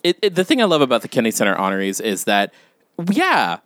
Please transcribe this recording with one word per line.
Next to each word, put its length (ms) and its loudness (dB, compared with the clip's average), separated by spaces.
It, 180 0
it, 140 0
the 100 0
thing 160 0
I 40 4
love 160 2
about 200 2
the 80 -10
Kennedy 220 0
Center 240 0
honorees 460 -2
is 220 -4
that, 300 0
yeah, 540 0